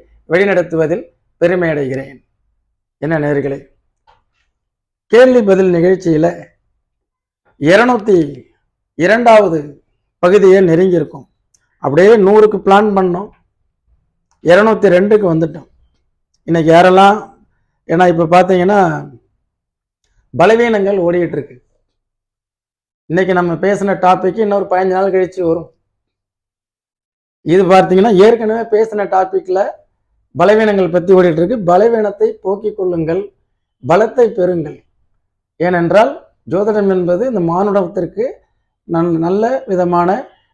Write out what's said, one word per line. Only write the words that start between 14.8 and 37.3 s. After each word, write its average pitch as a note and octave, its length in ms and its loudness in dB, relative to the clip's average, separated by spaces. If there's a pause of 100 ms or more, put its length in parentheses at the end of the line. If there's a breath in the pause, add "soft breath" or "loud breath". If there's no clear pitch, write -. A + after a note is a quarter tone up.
ரெண்டுக்கு G3+ 460 2
வந்துட்டோம். D#3+ 340 -4 (760)
இன்னைக்கு E3 280 0
யாரெல்லாம், F#3 640 4 (520)
ஏன்னா F3+ 200 0
இப்ப E3+ 180 0
பாத்தீங்கன்னா F3+ 880 0 (1300)
பலவீனங்கள் G3+ 600 2
ஓடிட்டு F3 340 -2
இருக்கு. C3 320 -6 (1400)
இன்னைக்கு F3+ 280 -2
நம்ம F3 200 -2
பேசின F#3 460 -4
டாபிக் F#3 380 0
இன்னொரு G3+ 280 -2
பதினஞ்சு F#3 200 -2
நாள் F#3+ 260 -2
கழிச்சு F#3 300 -4
வரும். E3 300 -4 (1700)
இது F3+ 220 0
பார்த்தீங்கன்னா F#3 520 2
ஏற்கனவே A3 640 2
பேசின G#3+ 260 -4
டாபிக்ல F#3 640 -4 (680)
பலவீனங்கள் G3+ 540 0
பத்தி F3+ 220 0
ஓடிட்டு F3+ 180 4
இருக்கு. F3 280 -2
பலவீனத்தை G#3 720 0 (100)
போக்கிக் G3+ 360 -8
கொள்ளுங்கள், F3 560 -6 (540)
பலத்தை G#3 400 0
பெறுங்கள். F3+ 580 -6 (680)
ஏனென்றால் F3+ 720 -2 (220)
ஜோதிடம் G3+ 400 -2
என்பது F3+ 380 -2
இந்த A#3 120 -6